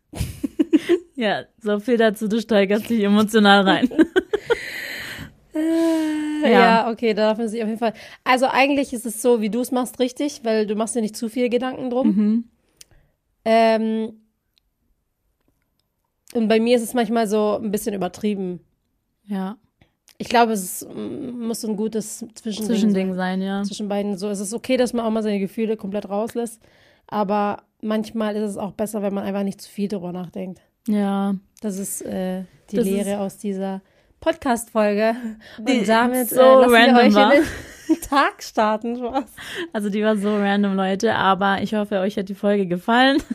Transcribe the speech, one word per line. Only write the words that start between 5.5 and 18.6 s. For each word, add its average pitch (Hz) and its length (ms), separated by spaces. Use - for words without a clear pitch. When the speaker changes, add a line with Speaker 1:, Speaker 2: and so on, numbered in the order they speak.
Speaker 2:
Äh, 311 920
Speaker 1:
Ja. 233 60
Speaker 2:
ja, 226 320
okay, 220 220
da 214 160
darf 214 80
man 233 100
sich 220 140
auf 214 80
jeden 220 100
Fall. 220 140
Also 254 220
eigentlich 277 440
ist 226 140
es 220 160
so, 240 200
wie 214 80
du's 240 220
machst, 254 280
richtig, 285 440
weil 220 240
du 208 80
machst 220 200
dir 240 60
nicht 214 140
zu 233 140
viel 247 200
Gedanken 254 400
drum. 247 180
Speaker 1:
Mhm. 214 360
Speaker 2:
Ähm, 220 680
und 233 140
bei 220 120
mir 240 160
ist 226 80
es 214 100
manchmal 233 340
so 208 340
ein 220 100
bisschen 202 240
übertrieben. 185 640